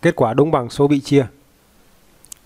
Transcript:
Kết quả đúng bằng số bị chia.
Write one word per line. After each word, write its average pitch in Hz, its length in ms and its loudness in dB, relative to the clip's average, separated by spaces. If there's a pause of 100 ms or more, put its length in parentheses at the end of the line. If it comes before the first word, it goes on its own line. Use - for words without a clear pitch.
Kết - 140 0
quả 120 180 0
đúng 147 180 2
bằng 123 180 -2
số 143 180 0
bị 143 120 0
chia. 139 260 0 (1200)